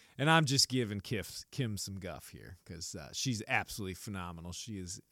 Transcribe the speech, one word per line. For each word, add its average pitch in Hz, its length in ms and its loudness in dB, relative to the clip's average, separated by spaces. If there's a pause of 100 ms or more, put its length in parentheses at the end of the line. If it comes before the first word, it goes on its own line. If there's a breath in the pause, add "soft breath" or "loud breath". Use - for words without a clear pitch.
(200 soft breath)
And 143 100 6
I'm 165 160 10
just 135 240 6
giving 107 320 2
Kif-, - 480 -4
Kim 113 280 0
some 98 220 -6
guff 85 300 -8
here, 90 360 -14
'cause, 90 280 -8
uh, 80 180 -10
she's 113 360 0
absolutely 101 480 0
phenomenal. 87 560 -6
She 107 260 -8
is 92 240 -8 (100)